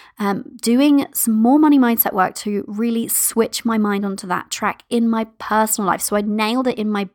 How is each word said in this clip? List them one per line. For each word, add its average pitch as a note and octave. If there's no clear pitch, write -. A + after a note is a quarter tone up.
um, G3+
doing C#4
some -
more A#3+
money D4+
mindset A#3
work F#3
to G3+
really A3+
switch -
my A3+
mind G3+
onto G3
that F3+
track -
in A#3
my A3+
personal G#3+
life. -
So -
I G#3
nailed A3
it A#3+
in G#3+
my G3+